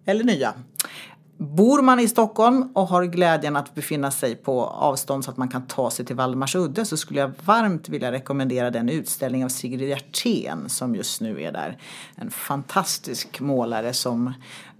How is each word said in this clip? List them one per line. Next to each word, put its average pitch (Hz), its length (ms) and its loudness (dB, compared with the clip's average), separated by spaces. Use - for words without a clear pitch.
eller 220 180 2
nya. 135 300 2
Bor 208 420 6
man 254 180 8
i 233 80 4
Stockholm 233 680 4
och 196 120 4
har 180 180 4
glädjen 165 500 2
att 143 200 -4
befinna 143 360 -2
sig 120 240 -2
på 127 300 0
avstånd 139 600 -2
så 139 60 -8
att 131 60 -10
man 127 120 0
kan 127 180 -6
ta 123 240 -2
sig 131 140 -6
till 123 100 -6
Valdemarsudde, 131 680 0
så 156 120 -4
skulle 143 220 -4
jag 135 120 0
varmt 208 440 4
vilja 131 220 -2
rekommendera 131 600 0
den 117 180 0
utställning 131 560 -2
av 127 40 -2
Sigrid 131 400 -6
Hjertén 135 800 -4
som 123 260 -2
just - 260 -6
nu 107 220 -6
är 82 80 -6
där. 82 260 -8
En - 160 -12
fantastisk - 1080 -4
målare 120 540 0
som 123 400 -2